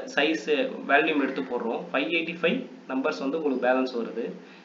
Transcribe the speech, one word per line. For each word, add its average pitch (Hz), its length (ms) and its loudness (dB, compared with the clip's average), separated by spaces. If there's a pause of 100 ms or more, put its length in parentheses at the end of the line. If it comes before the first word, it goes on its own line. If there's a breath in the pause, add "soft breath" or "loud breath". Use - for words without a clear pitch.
size 151 400 0 (380)
volume 147 360 4
எடுத்து 131 220 0
போடுறோம். 123 420 -2
ஃபைவ் 147 240 -2
எயிட்டி 165 260 -2
ஃபைவ் 185 220 2 (300)
numbers 135 340 -2
வந்து 139 160 -2
உங்களுக்கு 131 280 0
balance 127 300 4
வருது. 113 300 -4 (400 loud breath)